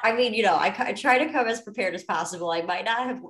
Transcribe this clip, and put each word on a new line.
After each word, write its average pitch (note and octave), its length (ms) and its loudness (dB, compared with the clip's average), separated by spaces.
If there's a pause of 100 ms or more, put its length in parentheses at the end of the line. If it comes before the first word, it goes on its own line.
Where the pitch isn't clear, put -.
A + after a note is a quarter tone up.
I A3+ 100 4
mean, A#3+ 200 2
you A3 100 2
know, F3+ 120 6
I, G3 220 2
I A#3 160 -2
try B3+ 240 2
to D#4 140 0
come B3+ 160 0
as A#3 140 -2
prepared G3 340 -4
as E3+ 80 -12
possible. E3+ 480 -4
I E3 120 0
might F3+ 200 -4
not A#3 240 -2
have B3+ 220 -6